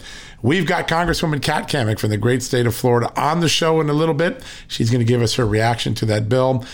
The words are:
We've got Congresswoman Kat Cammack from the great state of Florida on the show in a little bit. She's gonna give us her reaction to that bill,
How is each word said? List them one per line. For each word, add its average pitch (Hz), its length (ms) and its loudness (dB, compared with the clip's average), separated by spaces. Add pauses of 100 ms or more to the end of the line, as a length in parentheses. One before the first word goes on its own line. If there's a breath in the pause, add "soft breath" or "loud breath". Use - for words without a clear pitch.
(400 loud breath)
We've 156 260 2
got 165 200 0
Congresswoman 165 560 0
Kat - 260 -2
Cammack 110 300 0
from 107 120 -2
the 107 60 0
great 120 280 0
state 123 220 0
of 113 100 0
Florida 120 340 2 (100)
on 156 200 0
the 160 80 2
show 160 320 2
in 151 80 0
a 147 60 0
little 160 200 2
bit. 165 300 -2 (240 loud breath)
She's 117 220 -2
gonna 123 120 2
give 120 200 2
us 113 120 0
her 123 120 0
reaction 113 500 0
to 113 100 -4
that 107 220 0
bill, 127 460 2